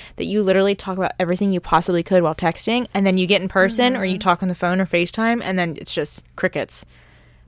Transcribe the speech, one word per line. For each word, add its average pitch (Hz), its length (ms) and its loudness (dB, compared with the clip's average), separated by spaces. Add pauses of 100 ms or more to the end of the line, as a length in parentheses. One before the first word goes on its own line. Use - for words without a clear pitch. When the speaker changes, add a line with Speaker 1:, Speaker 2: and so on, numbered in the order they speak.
(180)
Speaker 1:
that - 80 -4
you 202 180 0
literally 190 320 4
talk 185 220 -8
about 185 200 -2
everything 185 360 0
you 175 80 0
possibly 170 420 2
could 185 200 4
while 156 120 2
texting, 214 580 -2
and 196 140 2
then 185 100 2
you 185 80 2
get 185 160 2
in 190 60 -4
person 226 480 2
or 208 80 -4
you 185 120 0
Speaker 2:
Mm-hmm. - 40 -6
Speaker 1:
talk 180 240 2
on 185 60 0
the 180 40 -2
phone 180 280 0
or 185 40 0
FaceTime, 220 560 0
and 185 160 -4
then 170 220 -2
it's - 140 -12
just - 320 -6 (100)
crickets. - 500 -4 (640)